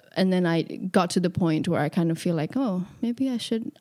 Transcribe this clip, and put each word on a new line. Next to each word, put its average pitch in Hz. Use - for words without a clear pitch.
and 185
then 180
I 165
got 185
to -
the 175
point 160
where 165
I 151
kind 170
of 160
feel 175
like, 156
"Oh, 190
maybe 240
I 247
should 226